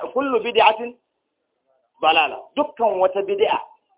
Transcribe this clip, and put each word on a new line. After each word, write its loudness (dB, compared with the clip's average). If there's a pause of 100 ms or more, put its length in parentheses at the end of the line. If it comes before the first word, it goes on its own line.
(140)
kullu -2
bid'atin 2 (1040)
balala. 0 (140)
Dukkan -2
wata 2
bid'a 0 (420)